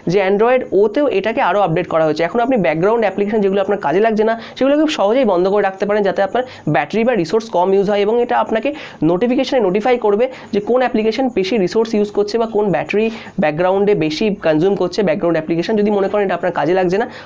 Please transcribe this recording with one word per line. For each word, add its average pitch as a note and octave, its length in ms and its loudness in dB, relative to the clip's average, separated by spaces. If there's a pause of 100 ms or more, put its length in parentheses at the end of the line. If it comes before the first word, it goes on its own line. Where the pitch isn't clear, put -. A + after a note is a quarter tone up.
যে F#3 220 2
Android A#3 420 2
ওতেও A3 360 2
এটাকে G#3+ 340 0
আরও G3 200 2
আপডেট F3 260 0
করা D#3+ 180 0
হয়েছে। D3+ 180 0
এখন E3 160 -2
আপনি B3 180 2
ব্যাকগ্রাউন্ড F3+ 440 2
অ্যাপ্লিকেশন G3+ 400 0
যেগুলো G3 200 2
আপনার G3 180 -2
কাজে D#3 200 0
লাগছে G#3+ 240 2
না A3+ 180 0 (140)
সেগুলো C#4 220 2
খুব D4+ 120 2
সহজেই A3+ 360 2
বন্ধ F#3 220 2
করে G3+ 160 2
রাখতে G3 220 -2
পারেন, G#3 180 0
যাতে G3 200 0
আপনার A#3 200 -2 (260)
ব্যাটারি D#3 340 0
বা B3 120 2
রিসোর্স A3 340 -2
কম F#3 240 2
ইউজ G3 160 2
হয় G#3 100 0
এবং A3 220 2
এটা A#3+ 160 0
আপনাকে A3+ 360 -2 (300)
নোটিফিকেশনে B3 560 0
নোটিফাই A3 380 0
করবে A3 320 0 (240)
যে G3+ 60 0
কোন A3+ 200 0
অ্যাপ্লিকেশন A#3+ 500 0
বেশি G3 280 -2
রিসোর্স A3 360 0
ইউজ G#3 180 0
করছে G#3 260 -2
বা A3+ 80 0
কোন G#3 260 -2
ব্যাটারি G3 400 0 (280)
ব্যাকগ্রাউন্ডে F#3 560 2
বেশি E3+ 400 -2
কনজিউম E3+ 400 2
করছে F#3 280 -2
ব্যাকগ্রাউন্ড E3 340 0
অ্যাপ্লিকেশন। E3+ 400 -2
যদি G#3 140 2
মনে G3 160 0
করেন G3+ 180 0
এটা F3+ 100 -2
আপনার F3 160 -2
কাজে D3 220 0
লাগছে F#3 240 2
না, A#3+ 120 -2 (160)